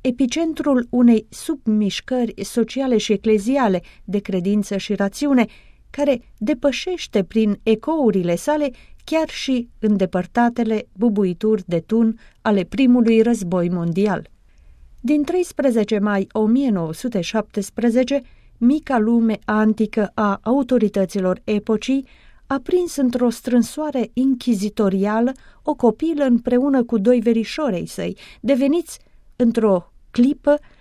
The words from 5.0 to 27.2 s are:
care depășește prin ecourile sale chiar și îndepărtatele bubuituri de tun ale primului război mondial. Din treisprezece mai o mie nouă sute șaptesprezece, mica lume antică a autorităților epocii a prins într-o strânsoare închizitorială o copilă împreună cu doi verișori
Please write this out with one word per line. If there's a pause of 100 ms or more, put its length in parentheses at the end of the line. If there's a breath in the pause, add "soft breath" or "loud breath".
care (160 soft breath)
depășește
prin
ecourile
sale (320 loud breath)
chiar
și (100)
îndepărtatele
bubuituri
de
tun (220 soft breath)
ale
primului
război
mondial. (720)
Din
treisprezece
mai
o
mie
nouă
sute
șaptesprezece, (360 soft breath)
mica
lume
antică
a
autorităților
epocii (420 soft breath)
a
prins
într-o
strânsoare
închizitorială (320 soft breath)
o
copilă
împreună
cu
doi
verișori